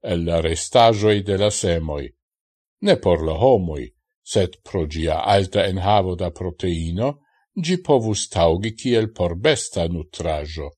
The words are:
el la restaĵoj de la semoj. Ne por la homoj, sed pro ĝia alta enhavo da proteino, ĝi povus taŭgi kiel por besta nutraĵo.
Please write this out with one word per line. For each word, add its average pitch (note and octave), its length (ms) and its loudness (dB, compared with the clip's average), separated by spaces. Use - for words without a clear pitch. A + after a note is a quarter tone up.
el F2 240 -2
la E2+ 140 2
restaĵoj G#2 800 4
de G2 140 -2
la G#2 140 2
semoj. D#2+ 540 -2
Ne G3 180 4
por E2 240 2
la D#2 160 -2
homoj, F2+ 440 2
sed - 360 -2
pro F2 220 -4
ĝia D#2+ 380 -4
alta G2 400 2
enhavo F#2 520 0
da F2 160 -4
proteino, F2 800 -4
ĝi F3+ 260 -2
povus A2+ 460 0
taŭgi F#2 460 0
kiel A2+ 400 0
por F2 200 -2
besta G2+ 520 -2
nutraĵo. D#2 920 -6